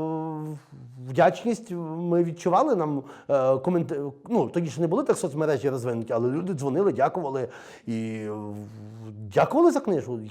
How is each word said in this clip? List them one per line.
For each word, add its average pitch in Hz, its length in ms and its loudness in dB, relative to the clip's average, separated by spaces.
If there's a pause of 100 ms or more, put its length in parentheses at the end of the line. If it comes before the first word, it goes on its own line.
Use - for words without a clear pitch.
(1080)
вдячність 180 640 2 (260)
ми 175 260 2
відчували, 185 520 2
нам, 151 280 0 (260)
е, 131 280 4
комент-, 143 540 0 (180)
ну, 151 200 2
тоді 170 200 -2
ще 131 120 -6
не 170 60 4
були 220 160 0
так 208 140 2
соцмережі 151 520 0
розвинуті, 120 440 -2
але 117 160 2
люди 180 240 -2
дзвонили, 143 400 0
дякували 135 540 0 (380)
і, 113 80 -4
е, 110 380 -6 (1040)
дякували 277 380 6
за 285 80 2
книжку. 127 400 -2 (120)